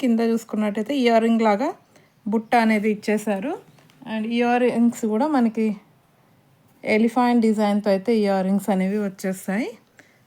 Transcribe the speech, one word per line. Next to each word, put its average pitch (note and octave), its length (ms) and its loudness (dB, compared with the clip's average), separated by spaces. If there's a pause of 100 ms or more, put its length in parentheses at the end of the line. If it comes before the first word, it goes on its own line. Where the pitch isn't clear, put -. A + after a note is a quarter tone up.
కింద A#3 160 2 (140)
చూసుకున్నట్టయితే G#3+ 600 -4 (100)
ఇయర్ A3+ 220 4
రింగ్ A3+ 200 2
లాగా G#3+ 220 0 (640)
బుట్ట A3 180 -4 (140)
అనేది A3 320 2
ఇచ్చేశారు. G#3+ 560 -4 (600)
And A3 120 -6 (100)
ఇయర్ A#3+ 300 2
రింగ్స్ A#3 380 0 (100)
కూడా A3+ 120 0 (120)
మనకి A3+ 280 0 (1300)
ఎలిఫెంట్ A#3+ 500 2
డిజైన్తో G#3 480 0
అయితే F#3+ 160 -2 (100)
ఇయర్ G3 280 0
రింగ్స్ G3 260 0
అనేవి F#3+ 320 -2
వచ్చేస్తాయి. G3 600 -6 (600)